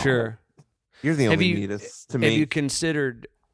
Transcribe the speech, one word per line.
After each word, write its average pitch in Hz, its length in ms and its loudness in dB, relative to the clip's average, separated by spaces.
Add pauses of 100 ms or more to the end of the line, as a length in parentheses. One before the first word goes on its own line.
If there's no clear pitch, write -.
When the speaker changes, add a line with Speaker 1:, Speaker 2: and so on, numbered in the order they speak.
Speaker 1:
Sure. 117 380 0 (600)
Speaker 2:
You're 156 140 0
the 135 80 4
Speaker 1:
Have - 100 4
Speaker 2:
only 165 140 2
Speaker 1:
you, 170 80 2 (120)
Speaker 2:
Meatus - 380 -10
to - 80 -12
Speaker 1:
have 123 80 0
Speaker 2:
me. 147 120 4
Speaker 1:
you 151 120 2
considered 143 840 -4 (260)